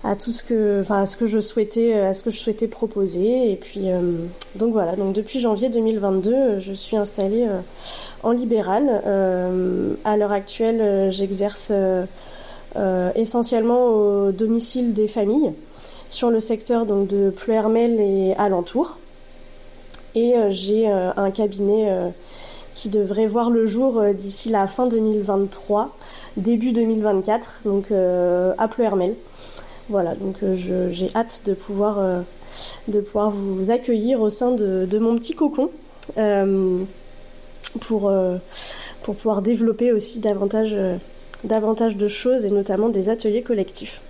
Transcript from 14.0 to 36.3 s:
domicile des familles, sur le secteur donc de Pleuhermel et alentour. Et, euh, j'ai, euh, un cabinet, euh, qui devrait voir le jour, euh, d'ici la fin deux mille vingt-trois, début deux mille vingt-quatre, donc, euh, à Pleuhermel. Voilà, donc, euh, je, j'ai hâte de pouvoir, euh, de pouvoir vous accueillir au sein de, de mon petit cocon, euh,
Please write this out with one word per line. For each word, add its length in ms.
domicile 600
des 140
familles, 460
sur 220
le 100
secteur 460
donc 220
de 240
Pleuhermel 680
et 380
alentour. 640
Et, 240
euh, 120
j'ai, 380
euh, 300
un 140
cabinet, 580
euh, 200
qui 140
devrait 380
voir 220
le 180
jour, 300
euh, 160
d'ici 360
la 160
fin 200
deux 140
mille 220
vingt-trois, 680
début 360
deux 100
mille 180
vingt-quatre, 640
donc, 260
euh, 680
à 80
Pleuhermel. 480
Voilà, 240
donc, 300
euh, 120
je, 360
j'ai 240
hâte 300
de 80
pouvoir, 460
euh, 200
de 140
pouvoir 300
vous 400
accueillir 500
au 80
sein 220
de, 340
de 140
mon 160
petit 180
cocon, 360
euh, 600